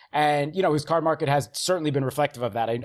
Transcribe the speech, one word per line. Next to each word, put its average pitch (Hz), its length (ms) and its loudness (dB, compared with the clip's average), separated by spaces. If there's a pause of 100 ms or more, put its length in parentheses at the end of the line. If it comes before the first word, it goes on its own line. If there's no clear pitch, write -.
(120)
And, 147 420 2
you 185 60 -2
know, 175 120 2
his 151 120 0
card 160 200 0
market 156 240 0
has 139 240 2
certainly 165 380 -2
been 139 140 0
reflective 131 380 -2
of 110 120 -2
that. 113 140 0
I, 117 160 -2